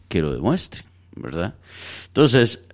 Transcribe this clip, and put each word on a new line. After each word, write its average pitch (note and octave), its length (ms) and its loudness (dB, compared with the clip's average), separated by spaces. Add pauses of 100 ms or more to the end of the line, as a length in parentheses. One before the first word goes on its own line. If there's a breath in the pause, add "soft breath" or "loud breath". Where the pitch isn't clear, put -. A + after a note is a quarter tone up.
que F2 140 -2
lo D2 120 -2
demuestre, G2+ 500 -4 (320)
¿verdad? D2 400 -6 (520 loud breath)
Entonces, B2+ 540 4 (120)